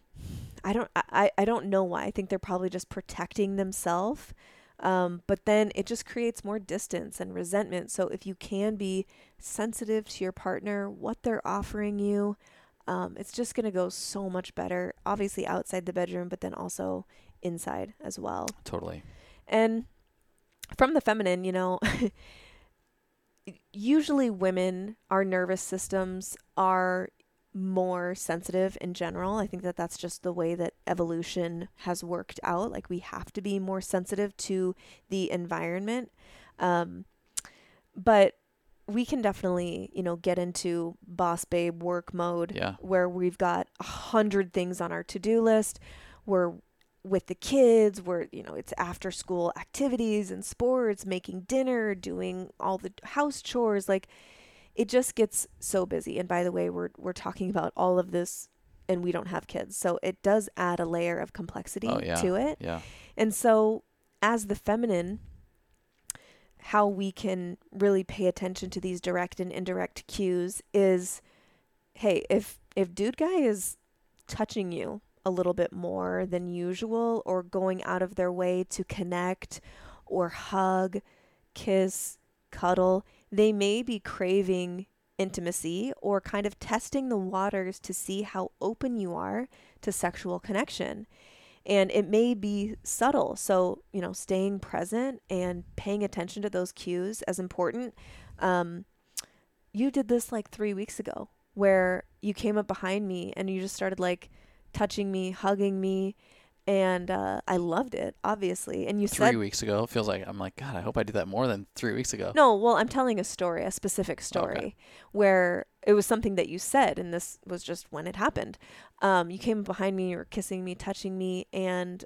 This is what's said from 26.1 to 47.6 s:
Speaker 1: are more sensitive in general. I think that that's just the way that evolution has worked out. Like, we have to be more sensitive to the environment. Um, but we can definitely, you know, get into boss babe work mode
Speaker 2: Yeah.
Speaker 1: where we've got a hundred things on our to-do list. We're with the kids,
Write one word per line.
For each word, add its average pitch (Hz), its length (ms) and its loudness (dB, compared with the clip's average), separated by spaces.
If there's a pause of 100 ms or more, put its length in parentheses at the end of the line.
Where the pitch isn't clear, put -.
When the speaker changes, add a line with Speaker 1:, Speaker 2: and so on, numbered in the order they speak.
Speaker 1:
are 185 540 2 (440)
more 185 600 0
sensitive 185 680 -2
in 180 120 -6
general. 180 440 -4
I 208 100 0
think 185 160 -8
that 180 120 -4
that's 170 220 -6
just - 240 -10
the 180 120 -2
way 170 220 0
that 170 180 -2 (120)
evolution 170 920 -2
has 175 260 -4
worked 175 400 -6
out. 175 280 -2
Like, - 180 -10
we 175 100 -4
have - 340 -12
to 208 80 -6
be 196 160 -2
more 190 240 -4
sensitive 196 560 -2
to 185 380 0 (340)
the 190 220 -2
environment. 175 800 -4 (480)
Um, 175 460 2 (880)
but 202 420 8 (500)
we 233 180 0
can 269 160 -2
definitely, 180 720 -2
you 185 100 -4
know, 170 140 0
get 175 200 2
into 175 680 -2
boss 175 400 0
babe 170 360 0
work 175 320 -4
mode 175 420 -2
Speaker 2:
Yeah. - 240 -2
Speaker 1:
where 185 300 2
we've 180 280 0
got 180 300 0 (120)
a 180 40 -8
hundred 196 680 2
things 180 260 0
on 170 120 -2
our 170 120 -4
to-do 214 380 2
list. 220 380 4 (460)
We're 180 280 4 (500)
with 190 240 0
the 180 80 -6
kids, 226 640 6